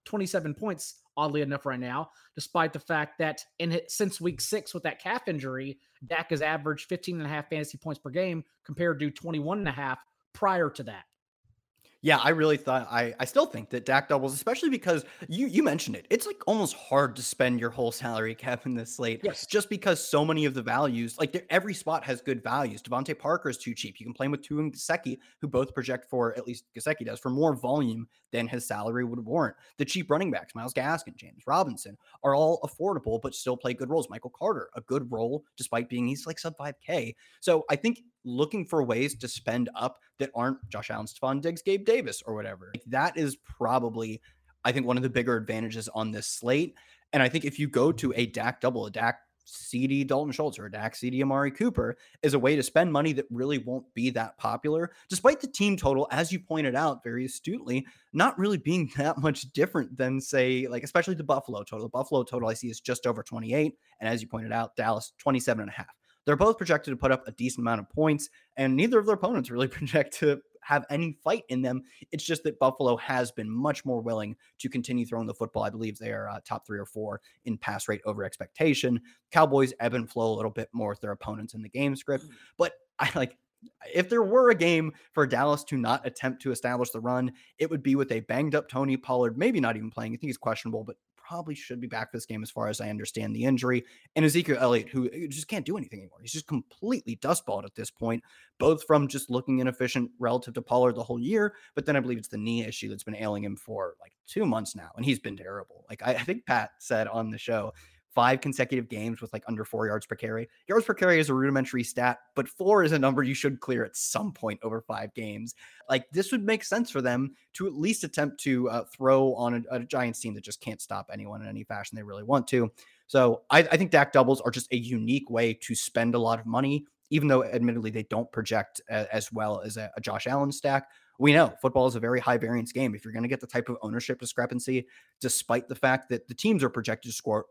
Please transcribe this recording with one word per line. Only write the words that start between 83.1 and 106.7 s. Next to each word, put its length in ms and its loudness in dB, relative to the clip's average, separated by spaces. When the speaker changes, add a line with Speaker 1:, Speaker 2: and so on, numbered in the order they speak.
Speaker 2:
like, 240 -2
if 140 2
there 160 4
were 260 8
a 60 6
game 380 4
for 160 4
Dallas 360 2
to 120 -4
not 280 2
attempt 380 -4
to 80 -2
establish 400 -2
the 80 -10
run, 320 0
it 120 0
would 140 -4
be 100 4
with 160 2
a 80 0
banged 380 0
up 120 -2
Tony 280 0
Pollard, 420 0
maybe 220 2
not 160 0
even 160 -8
playing. 220 -6
I 20 -6
think 140 -8
he's 60 -6
questionable, 460 -4
but 140 -12
probably 400 -10
should 240 -12
be 80 -8
back 240 -6
for 40 -8
this 100 -8
game 180 -8
as 80 -12
far 160 -4
as 120 -4
I 80 -6
understand 460 -6
the 80 -2
injury. 400 2
And 100 6
Ezekiel 360 4
Elliott, 280 4
who 200 -2
just 220 -10
can't 180 -4
do 100 -4
anything 220 -10
anymore. 240 -20
He's 80 -12
just 160 -8
completely 720 -4
dustballed 480 -2
at 100 -16
this 160 -10
point, 320 -2
both 240 4
from 240 4
just 200 -8
looking 300 0
inefficient 640 0
relative 340 0
to 80 -6
Pollard 320 4
the 80 -6
whole 160 -4
year, 380 0
but 100 -4
then 120 2
I 40 4
believe 180 -2
it's 100 -12
the 100 -8
knee 260 -2
issue 240 -8
that's 140 -10
been 140 -10
ailing 260 -4
him 140 -6
for, 440 -8
like, 120 -20
two 180 0
months 300 -2
now, 180 -16
and 100 -8
he's 140 2
been 180 -10
terrible. 540 -14
Like, 140 -14
I, 100 2
I 80 -2
think 240 -6
Pat 320 2